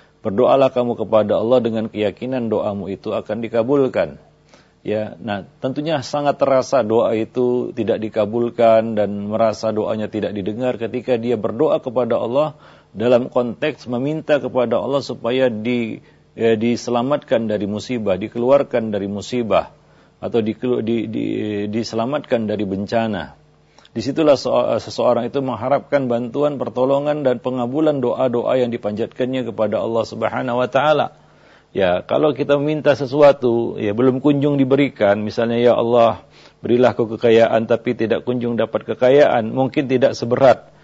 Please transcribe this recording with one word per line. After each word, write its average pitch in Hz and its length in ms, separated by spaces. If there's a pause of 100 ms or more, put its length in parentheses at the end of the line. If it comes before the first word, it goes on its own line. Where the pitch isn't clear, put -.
(200)
Berdoalah 113 480
kamu 120 320
kepada 107 400
Allah 117 240
dengan 110 240
keyakinan 113 640
doamu 98 400
itu 98 240
akan 107 240
dikabulkan. 113 800 (640)
Ya, 107 320
nah, 101 320 (160)
tentunya 147 400
sangat 147 320
terasa 131 480
doa 110 320
itu 123 560
tidak 107 320
dikabulkan 113 880
dan 104 400
merasa 110 400
doanya 107 320
tidak 104 320
didengar 113 400
ketika 117 400
dia 113 240
berdoa 127 400
kepada 117 400
Allah 143 320 (400)
dalam 120 400
konteks 123 560
meminta 147 480
kepada 120 400
Allah 135 240
supaya 127 480
di-, 113 560 (320)
ya, 113 160
diselamatkan 120 960
dari 104 160
musibah, 104 480
dikeluarkan 117 800
dari 101 160
musibah, 101 640 (480)
atau 104 240
dikelu-, 120 400
di-, 113 240
di-, 107 560
diselamatkan 113 800
dari 104 240
bencana. 101 720 (480)
Disitulah 139 480
so-, 120 400
seseorang 117 480
itu 139 160
mengharapkan 127 640
bantuan, 123 560
pertolongan, 139 640
dan 123 160
pengabulan 131 640
doa-doa 120 480
yang 127 160
dipanjatkannya 117 800
kepada 107 320
Allah 113 240
Subhanahu 120 560
wa 123 80
Ta'ala. 143 560 (500)
Ya, 90 320
kalau 143 240
kita 139 240
minta 147 400
sesuatu, 123 800
ya, 104 160
belum 127 320
kunjung 143 320
diberikan, 127 640
misalnya, 117 400
"Ya 120 160
Allah, 117 480 (400)
berilah 117 320
aku 110 240
kekayaan," 113 480
tapi 117 320
tidak 110 240
kunjung 120 320
dapat 110 320
kekayaan, 123 640
mungkin 131 400
tidak 123 240
seberat. 123 560 (120)